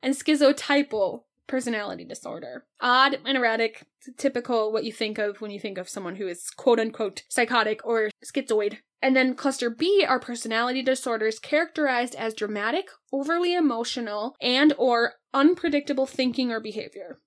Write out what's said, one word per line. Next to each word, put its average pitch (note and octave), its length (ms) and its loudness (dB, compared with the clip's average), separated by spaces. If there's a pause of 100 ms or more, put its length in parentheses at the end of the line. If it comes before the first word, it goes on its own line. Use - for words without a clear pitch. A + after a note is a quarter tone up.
and C4 120 2
schizotypal C#4+ 1080 2 (240)
personality G#3+ 580 -6
disorder. E3 600 -12 (160)
Odd C4 440 4
and C4+ 140 0
erratic, A3+ 460 0 (320)
typical A#3+ 560 0
what A3 120 0
you A3 80 -6
think G#3+ 260 -4
of G#3 220 -4
when G#3 120 -10
you G3+ 80 -10
think G3 180 -8
of F#3 100 -10
someone F#3+ 280 -8
who G3 100 -6
is F3 240 -8
quote A#3+ 300 2
unquote A3 480 -4
psychotic A3+ 560 0
or A3 260 0 (140)
schizoid. G#3+ 540 -2 (240)
And C4 120 4
then C4 220 4
cluster B3+ 340 -2
B F4 380 4
are B3+ 100 4
personality A#3+ 640 -2
disorders A#3 560 0
characterized D4 760 0
as A3+ 180 -4
dramatic, G#3+ 520 -4 (260)
overly E4+ 420 0
emotional, A#3 840 -2
and C#4 360 4
or A#3+ 380 2 (180)
unpredictable C#4+ 760 2
thinking B3+ 440 -2
or A3+ 100 -4
behavior. G3+ 680 -12